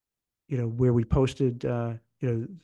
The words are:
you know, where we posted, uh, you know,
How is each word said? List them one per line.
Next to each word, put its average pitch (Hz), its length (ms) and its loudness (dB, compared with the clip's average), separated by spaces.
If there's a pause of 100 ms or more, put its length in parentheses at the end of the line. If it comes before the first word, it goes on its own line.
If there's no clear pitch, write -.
(480)
you 139 100 -4
know, 117 100 -2
where 120 260 2
we 117 100 4
posted, 131 640 0
uh, 117 280 -4 (260)
you 131 100 -2
know, 117 180 -2 (160)